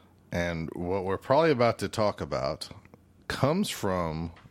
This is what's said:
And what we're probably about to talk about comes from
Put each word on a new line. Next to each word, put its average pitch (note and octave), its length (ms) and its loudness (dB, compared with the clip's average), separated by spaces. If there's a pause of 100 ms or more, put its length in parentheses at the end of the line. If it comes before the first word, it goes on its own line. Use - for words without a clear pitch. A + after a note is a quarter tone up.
(320)
And E2+ 420 -2
what F2+ 320 -4
we're F#2+ 120 -2
probably D#3 340 4
about A#2 280 4
to G2 80 -2
talk G#2 340 0
about C#2+ 480 -4 (580)
comes E3 420 0
from E2+ 640 -2 (200)